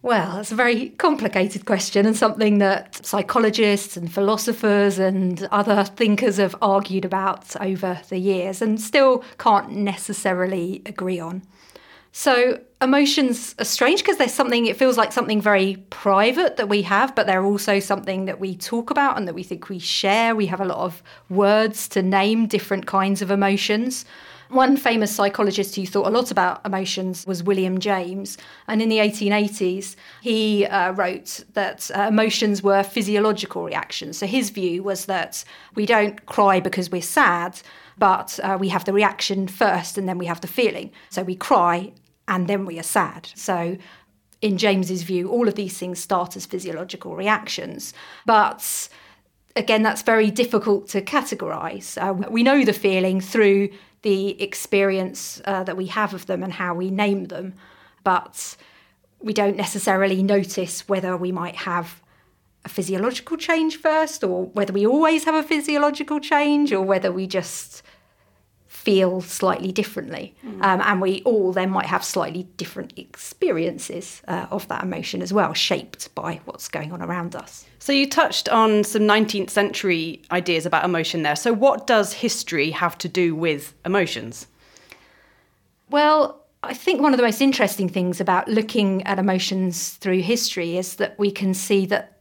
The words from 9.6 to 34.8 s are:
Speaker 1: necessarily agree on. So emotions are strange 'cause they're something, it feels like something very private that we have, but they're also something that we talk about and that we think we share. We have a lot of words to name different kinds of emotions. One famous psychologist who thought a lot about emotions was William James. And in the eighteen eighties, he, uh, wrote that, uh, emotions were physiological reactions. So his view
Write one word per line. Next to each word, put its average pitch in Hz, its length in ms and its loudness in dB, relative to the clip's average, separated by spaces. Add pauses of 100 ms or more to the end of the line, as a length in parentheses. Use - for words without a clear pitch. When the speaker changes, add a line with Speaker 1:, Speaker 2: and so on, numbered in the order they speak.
Speaker 1:
necessarily 190 1160 -4
agree 185 320 -6
on. 175 240 -10 (680)
So 247 460 2 (220)
emotions 269 800 2
are 233 40 -2
strange 294 400 2
'cause 381 140 2
they're 254 100 2
something, 240 380 2
it 214 100 0
feels 254 220 4
like 220 140 2
something 214 280 0
very 196 520 2
private 226 680 2
that 214 100 -2
we 208 140 2
have, 202 320 2
but 226 140 2
they're 190 180 2
also 202 340 2
something 196 460 -4
that - 140 -6
we 190 160 -4
talk 233 340 -6
about 285 280 2
and 196 100 -4
that 170 80 -8
we 185 80 -10
think 175 260 -12
we 190 80 -8
share. 220 580 0
We 208 120 0
have 180 120 -4
a 196 60 -2
lot 180 140 -4
of 175 240 -6 (260)
words 208 600 2
to - 120 0
name 196 460 2
different 190 400 -2
kinds 196 340 0
of 185 80 -4
emotions. 202 760 0 (460)
One 262 260 4
famous 226 400 2
psychologist 196 600 0
who 190 80 -4
thought 190 220 0
a - 20 2
lot 240 200 2
about 180 360 0
emotions 190 600 -4
was 185 160 -4
William 190 380 0
James. 190 580 -4 (300)
And 220 140 0
in 226 80 2
the 220 100 4
eighteen 208 320 2
eighties, 196 640 -2 (260)
he, 214 440 2
uh, 185 260 0
wrote 185 640 -4
that, 190 420 -4
uh, 202 140 0
emotions 214 520 2
were 196 220 6
physiological 202 800 0
reactions. 151 540 -8
So - 80 -6
his 214 240 0
view 180 340 -4